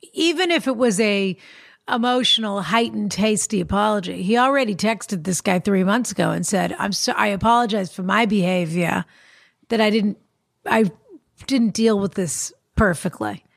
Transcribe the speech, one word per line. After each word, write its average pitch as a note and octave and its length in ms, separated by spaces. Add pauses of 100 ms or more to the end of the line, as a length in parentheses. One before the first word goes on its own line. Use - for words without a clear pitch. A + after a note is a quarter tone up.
(140)
even E4+ 360
if E4 160
it C4 120
was A#3 220
a G3 360 (500)
emotional, A3+ 760
heightened, G#3+ 500
hasty G#3+ 480
apology, F#3+ 600
he G#3+ 160
already C4 360
texted G3+ 500
this F3+ 180
guy F#3 160
three F#3+ 260
months G#3+ 280
ago E3+ 180
and E3+ 160
said, F3+ 320
"I'm G3+ 140
so, - 200
I G#3+ 140
apologize G#3 640
for F#3+ 100
my G3 220
behavior, F3+ 800 (640)
that A3+ 140
I G#3+ 80
didn't, G#3 260 (480)
I A3 260 (560)
didn't A#3 280
deal A3 240
with G3 160
this - 380 (240)
perfectly." - 680 (120)